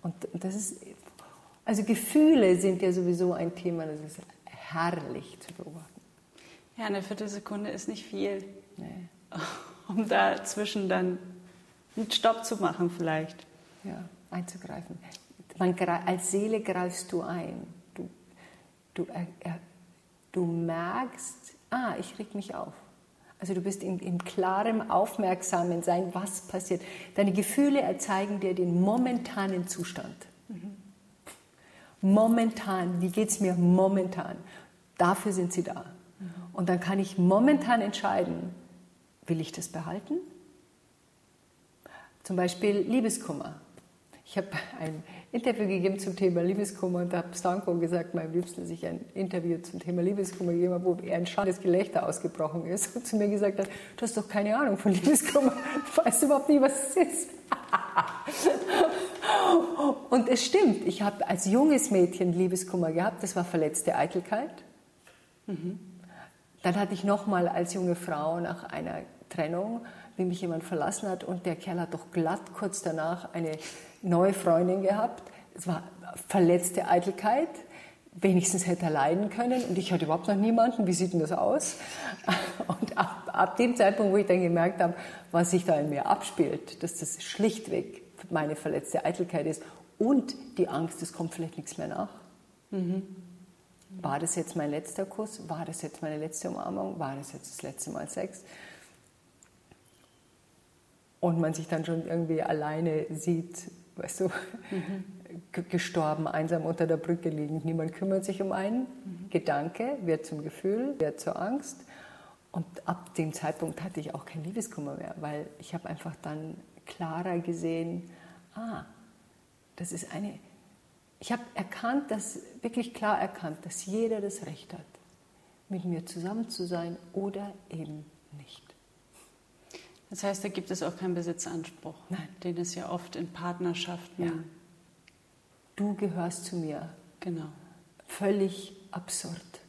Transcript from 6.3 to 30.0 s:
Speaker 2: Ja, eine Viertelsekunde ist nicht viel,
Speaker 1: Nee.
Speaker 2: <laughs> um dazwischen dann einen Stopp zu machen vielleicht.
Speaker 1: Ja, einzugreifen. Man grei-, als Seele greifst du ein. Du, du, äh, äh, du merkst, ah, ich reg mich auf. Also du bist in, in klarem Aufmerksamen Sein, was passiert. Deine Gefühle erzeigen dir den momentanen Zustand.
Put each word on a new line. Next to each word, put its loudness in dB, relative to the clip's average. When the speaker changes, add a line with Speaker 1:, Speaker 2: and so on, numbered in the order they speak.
Speaker 2:
Ja, -6
eine 0
Viertelsekunde -6
ist -6
nicht -8
viel, -4
Speaker 1:
Nee. -12
Speaker 2:
<laughs> -8
um 0
dazwischen 2
dann 2
einen -4
Stopp 2
zu -2
machen 0
vielleicht. -2
Speaker 1:
Ja, -10
einzugreifen. -10
Man 4
grei-, 0
als 0
Seele 0
greifst -4
du 0
ein. -6
Du, -10
du, -4
äh, -6
äh, -6
du 0
merkst, -4
ah, 0
ich -10
reg -12
mich -6
auf. -8
Also -4
du 0
bist -4
in, -2
in -2
klarem 0
Aufmerksamen 2
Sein, 2
was -4
passiert. -2
Deine 6
Gefühle 4
erzeigen 0
dir 2
den 4
momentanen 2
Zustand. -6